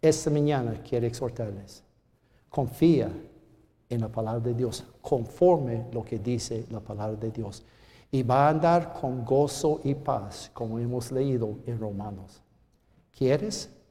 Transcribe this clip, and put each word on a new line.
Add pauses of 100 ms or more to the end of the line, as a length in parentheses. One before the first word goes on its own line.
Esta
mañana
quiero
exhortarles, (640)
confía (760)
en
la
palabra
de
Dios, (160)
conforme
lo
que
dice
la
palabra
de
Dios. (460)
Y
va
a
andar
con
gozo
y
paz,
como
hemos
leído
en
Romanos. (680)
¿Quieres? (220)